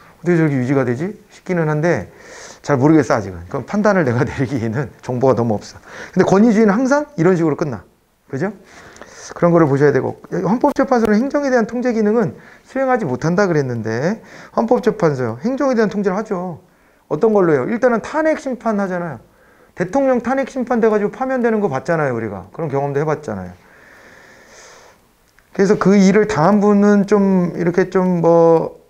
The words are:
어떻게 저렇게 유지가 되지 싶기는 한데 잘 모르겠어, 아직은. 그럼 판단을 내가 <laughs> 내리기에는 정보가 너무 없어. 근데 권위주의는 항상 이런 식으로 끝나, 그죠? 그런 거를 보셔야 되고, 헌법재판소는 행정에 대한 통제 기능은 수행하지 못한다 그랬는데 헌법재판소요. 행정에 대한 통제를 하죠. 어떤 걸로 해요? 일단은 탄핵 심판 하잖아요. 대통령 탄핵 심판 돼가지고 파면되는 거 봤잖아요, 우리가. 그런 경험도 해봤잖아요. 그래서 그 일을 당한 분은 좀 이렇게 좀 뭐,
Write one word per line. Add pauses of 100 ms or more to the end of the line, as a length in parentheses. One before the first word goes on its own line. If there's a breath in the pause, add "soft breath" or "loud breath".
(180 loud breath)
어떻게
저렇게
유지가
되지
싶기는
한데 (520 loud breath)
잘
모르겠어,
아직은. (100)
그럼
판단을
내가
<laughs>
내리기에는 (100)
정보가
너무
없어. (340 loud breath)
근데
권위주의는
항상 (100)
이런
식으로
끝나, (440)
그죠? (840 loud breath)
그런
거를
보셔야
되고, (120)
헌법재판소는
행정에
대한
통제
기능은 (280 loud breath)
수행하지
못한다
그랬는데 (340 loud breath)
헌법재판소요.
행정에
대한
통제를
하죠. (480 soft breath)
어떤
걸로
해요?
일단은
탄핵
심판
하잖아요. (540 soft breath)
대통령
탄핵
심판
돼가지고
파면되는
거
봤잖아요,
우리가.
그런
경험도
해봤잖아요. (2000 loud breath)
그래서
그
일을
당한
분은
좀
이렇게
좀
뭐,